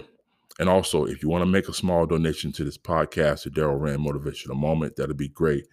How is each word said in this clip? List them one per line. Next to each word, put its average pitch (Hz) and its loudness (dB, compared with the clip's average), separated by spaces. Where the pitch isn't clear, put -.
And 87 2
also, 90 4
if 58 -6
you 76 0
wanna 87 2
make 92 2
a 90 -8
small 87 2
donation 80 0
to 80 -6
this 71 -6
podcast, 78 0
the - -8
Daryl 71 0
Rand 73 -2
Motivational 71 -6
Moment, 76 0
that'll 71 -4
be 71 -4
great. 73 0